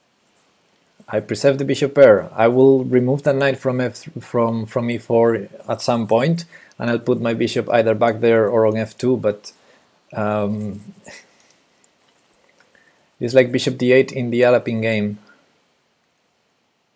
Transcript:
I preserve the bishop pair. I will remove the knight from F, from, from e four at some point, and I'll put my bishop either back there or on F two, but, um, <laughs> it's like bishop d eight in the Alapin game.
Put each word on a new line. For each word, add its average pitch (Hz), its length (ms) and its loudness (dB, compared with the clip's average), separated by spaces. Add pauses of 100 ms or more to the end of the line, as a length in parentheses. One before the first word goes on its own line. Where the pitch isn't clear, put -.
(1080)
I 107 120 -4
preserve 117 380 -2
the 139 80 -4
bishop 139 280 -2
pair. 104 400 6
I 113 140 2
will 131 380 4
remove 127 380 0
the 143 100 0
knight 135 240 -2
from 127 240 -4
F, 117 260 -8 (140)
from, 113 440 -2
from 117 240 -4
e 120 80 -6
four 113 500 0 (200)
at 113 140 -6
some 117 260 -2
point, 143 380 0 (340)
and 120 100 -4
I'll 117 100 -2
put 117 220 -2
my 117 120 -2
bishop 117 360 -4
either 113 240 2
back 110 280 0
there 113 260 2
or 113 180 2
on 107 120 0
F 110 200 -8
two, 127 200 -2
but, 104 340 -6 (640)
um, 104 680 -6 (1200)
<laughs> - 1200 -20
it's 120 140 -6
like 127 180 4
bishop 127 260 -4
d 123 140 0
eight 131 200 4
in 123 200 -6
the 120 100 0
Alapin 120 400 0
game. 104 380 -4 (1800)